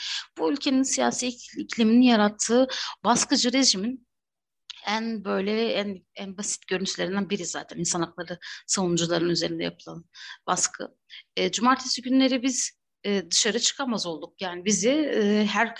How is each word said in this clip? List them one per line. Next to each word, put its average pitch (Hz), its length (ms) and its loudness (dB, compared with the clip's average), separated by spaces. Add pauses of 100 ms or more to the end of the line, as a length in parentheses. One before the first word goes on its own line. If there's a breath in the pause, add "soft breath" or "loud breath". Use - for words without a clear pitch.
(380 loud breath)
bu 320 140 0
ülkenin 269 300 2
siyasi 247 440 0
ik-, 240 340 -10
iklimini 233 460 6
yarattığı 226 600 4 (360 loud breath)
baskıcı 233 480 2
rejimin 240 560 0 (800)
en 220 380 -4
böyle, 208 480 -2
en, 196 420 -6
en 196 240 -12
basit - 280 -8
görüntülerinden 185 640 -4
biri 196 140 -2
zaten - 340 -8
insan 175 240 -2
hakları 170 360 -8 (280 loud breath)
savunucuların 170 640 0
üzerinde 170 360 -2
yapılan 170 400 -10 (420 loud breath)
baskı. - 500 -4 (400 loud breath)
E, 185 160 0
cumartesi 254 500 0
günleri 262 400 4
biz, 254 280 -2 (360)
e, 190 240 -2
dışarı 226 300 2
çıkamaz 240 460 -2
olduk. 160 340 -10
Yani 180 240 -8
bizi, 202 260 2
e, 214 560 2
her, 220 340 0